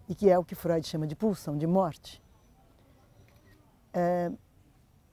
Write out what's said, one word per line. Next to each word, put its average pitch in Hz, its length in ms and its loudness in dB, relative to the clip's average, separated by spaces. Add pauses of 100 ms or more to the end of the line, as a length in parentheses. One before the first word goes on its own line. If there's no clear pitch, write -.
e 170 80 -6
que 202 140 4
é 180 80 8
o 175 80 0
que 180 100 -12
Freud 165 320 -2
chama 156 180 -4
de 151 100 -6
pulsão 180 420 -2
de 156 100 -2
morte, 180 560 -2 (1700)
eh, 175 380 0 (800)